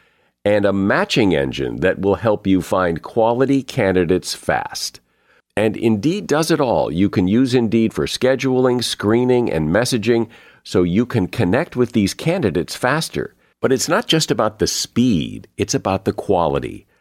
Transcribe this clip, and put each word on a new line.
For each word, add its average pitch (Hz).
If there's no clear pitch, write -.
and 101
a 98
matching 107
engine 67
that 85
will 95
help 107
you 95
find 87
quality 127
candidates 92
fast. -
And 107
Indeed 131
does 160
it 156
all. 87
You 90
can 92
use 120
Indeed 113
for 71
scheduling, 127
screening, 120
and 78
messaging 113
so 95
you 92
can 95
connect 117
with 123
these 101
candidates 113
faster. -
But 117
it's -
not 190
just 160
about 110
the 85
speed, 80
it's -
about 98
the 101
quality. 73